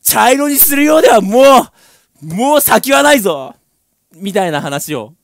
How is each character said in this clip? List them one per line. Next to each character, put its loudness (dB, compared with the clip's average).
茶 0
色 0
に -2
す -2
る 0
よ 2
う 4
で 4
は 4
も 2
う、 -18
も -2
う 2
先 -2
は 2
な 4
い 2
ぞ！ -6
み -10
た -2
い -4
な -4
話 -8
を。 -12